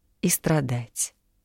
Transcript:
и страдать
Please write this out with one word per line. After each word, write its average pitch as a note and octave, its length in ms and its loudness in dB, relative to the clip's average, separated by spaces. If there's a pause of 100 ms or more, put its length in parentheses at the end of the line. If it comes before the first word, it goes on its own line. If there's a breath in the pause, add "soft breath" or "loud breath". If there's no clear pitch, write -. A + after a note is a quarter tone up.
(240)
и F#3 60 2
страдать C3 840 -2 (320)